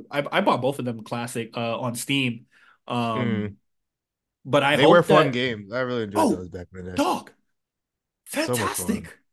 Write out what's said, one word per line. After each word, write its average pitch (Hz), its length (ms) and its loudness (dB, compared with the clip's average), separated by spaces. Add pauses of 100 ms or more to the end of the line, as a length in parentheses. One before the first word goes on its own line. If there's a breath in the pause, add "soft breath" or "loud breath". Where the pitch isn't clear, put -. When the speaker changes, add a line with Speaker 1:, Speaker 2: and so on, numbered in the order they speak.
(100)
Speaker 1:
I, 143 200 -2
I 160 120 2
bought 135 200 2
both 139 160 -2
of 123 60 -6
them 117 180 -6
classic, 120 540 -6
uh, 117 240 -4
on 120 160 -4
Steam. 127 500 -2 (400 soft breath)
Um, 117 320 -2
Speaker 2:
Mm. 107 380 -2 (880)
Speaker 1:
but 139 180 2
I 143 140 2
Speaker 2:
They 139 100 6
were 170 160 10
Speaker 1:
hope - 40 0
Speaker 2:
fun 156 200 6
Speaker 1:
that 131 60 -2
Speaker 2:
games. 113 400 -4
I 127 80 -2
really 123 240 -2
enjoyed 101 160 -2
Speaker 1:
Oh, 262 100 4
Speaker 2:
those 92 200 -4
back 90 220 -12
in 92 120 -14
the 92 80 -10
day. 90 40 -8
Speaker 1:
dog. - 360 -2 (1040)
Speaker 2:
So 311 220 -2
much - 160 -2
fun. 92 300 -4
Speaker 1:
Fantastic. - 140 -20 (140)